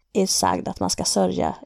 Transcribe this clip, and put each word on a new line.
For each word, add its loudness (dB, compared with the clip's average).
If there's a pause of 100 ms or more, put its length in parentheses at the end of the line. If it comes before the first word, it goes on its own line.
(120)
är 2
sagd 0
att -8
man -2
ska -4
sörja 0 (120)